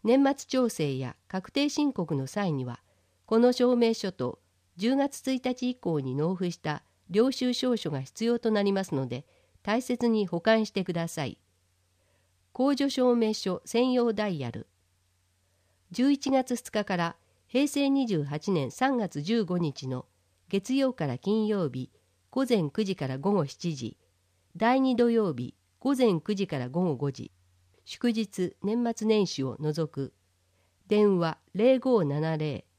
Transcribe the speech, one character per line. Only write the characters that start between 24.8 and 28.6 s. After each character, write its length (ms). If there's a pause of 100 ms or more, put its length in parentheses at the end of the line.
二 160
土 140
曜 220
日、 220 (240)
午 160
前 260
九 140
時 140
か 100
ら 100
午 140
後 140
五 160
時、 180 (540)
祝 280
日、 500